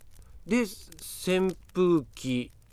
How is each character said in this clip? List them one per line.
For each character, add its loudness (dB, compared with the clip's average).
で、 4
扇 -2
風 4
機 -2